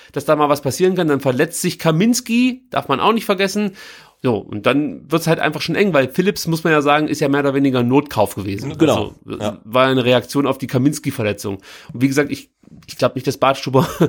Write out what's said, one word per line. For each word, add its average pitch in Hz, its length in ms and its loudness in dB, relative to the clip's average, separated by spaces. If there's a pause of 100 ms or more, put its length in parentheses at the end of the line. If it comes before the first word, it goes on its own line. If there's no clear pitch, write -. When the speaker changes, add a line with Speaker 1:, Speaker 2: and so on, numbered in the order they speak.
(120)
Speaker 1:
dass - 140 -8
da 156 100 4
mal 147 140 2
was 143 100 0
passieren 180 340 0
kann. 175 140 0
Dann 139 120 2
verletzt 139 420 0
sich 165 160 -4
Kaminski, 233 880 0
darf - 200 -4
man 139 120 0
auch 214 140 4
nicht 226 100 -2
vergessen. 196 480 -2 (480)
So, 120 160 0
und 101 300 -8
dann 131 440 -2
wird's 160 180 0
halt 156 100 2
einfach 151 220 -2
schon - 160 -4
eng, 202 160 2
weil 135 160 2
Phillips, 185 400 -2
muss 160 160 -2
man 165 80 2
ja 151 100 4
sagen, 147 240 2
ist - 140 -2
ja 147 80 2
mehr 143 120 2
oder 139 140 0
weniger 139 240 2
ein 120 100 2
Notkauf 127 460 0
gewesen. 107 420 -8
Speaker 2:
Genau. 123 380 -2 (100)
Speaker 1:
Also, - 160 -10
Speaker 2:
Ja. 104 240 -6
Speaker 1:
war 123 220 2
eine 131 180 2
Reaktion 123 400 2
auf 135 140 -2
die 131 80 -8
Kaminski-Verletzung. 117 920 -2 (340)
Und 120 100 -6
wie 139 60 4
gesagt, 143 240 0
ich, - 180 -10 (380)
ich - 100 -16
glaub 127 160 0
nicht, 135 140 -6
dass 131 100 -2
Bartstuber, 135 500 2 (200)